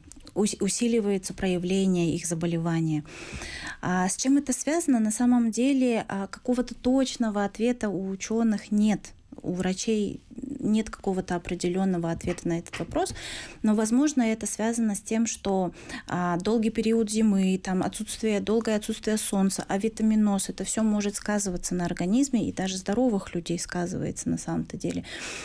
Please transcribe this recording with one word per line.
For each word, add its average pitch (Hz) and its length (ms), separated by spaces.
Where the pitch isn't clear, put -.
ус-, 208 260
усиливается 202 760
проявление 180 800
их 170 120
заболевания. 165 800
А 185 260
с - 80
чем 277 220
это 285 160
связано? 285 460
На 214 100
самом 240 400
деле, 247 580
а, 196 200
какого-то 240 460
точного 247 680
ответа 226 460
у 190 180
ученых 214 640
нет. 208 420
У - 100
врачей 185 680
нет 214 280
какого-то 185 460
определенного 175 760
ответа 170 380
на 165 100
этот - 200
вопрос, 320 360
но, 214 120
возможно, 247 480
это 220 240
связано 220 480
с 196 60
тем, 226 260
что, 190 460
а, 175 320
долгий 220 320
период 220 400
зимы, 196 520
там, 185 200
отсутствие, 214 580
долгое 220 360
отсутствие 214 420
солнца, 196 500
авитаминоз, 214 800
это 190 160
все - 180
может 208 340
сказываться 202 580
на 180 100
организме, 196 640
и 180 40
даже 190 260
здоровых 208 560
людей 170 240
сказывается 170 720
на 165 80
самом-то 165 400
деле. 175 260